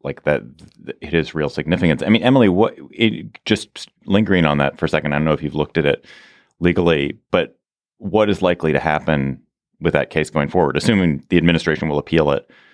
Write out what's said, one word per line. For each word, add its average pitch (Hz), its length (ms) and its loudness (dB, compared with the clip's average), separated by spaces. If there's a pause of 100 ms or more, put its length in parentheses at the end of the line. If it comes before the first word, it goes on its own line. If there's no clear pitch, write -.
like 69 220 -10
that 73 180 0 (420)
th-, - 160 -14
it - 140 -8
is 80 180 0
real 76 160 -4
significance. 80 540 -2
I 71 60 -2
mean, 107 140 2
Emily, 123 260 4
what, 95 280 0 (140)
it, 107 540 -4
just - 440 -4 (180)
lingering 98 400 2
on 73 120 0
that 69 200 -2
for 82 80 -2
a - 20 -4
second, 73 240 -2
I 71 60 0
don't 78 80 0
know 78 60 2
if 76 100 -2
you've 73 120 -8
looked 76 240 -2
at 73 80 0
it - 200 -2 (540)
legally, 82 580 2 (140)
but 87 260 -2 (400)
what 104 320 0
is 90 100 -2
likely 87 320 0
to 67 60 0
happen 71 640 -2 (380)
with 80 120 0
that 71 180 -2
case 78 200 -2
going 73 180 -2
forward, 71 280 0
assuming 82 520 0
the 87 80 0
administration 82 520 0
will 73 100 -2
appeal 78 320 0
it? - 180 -4 (260)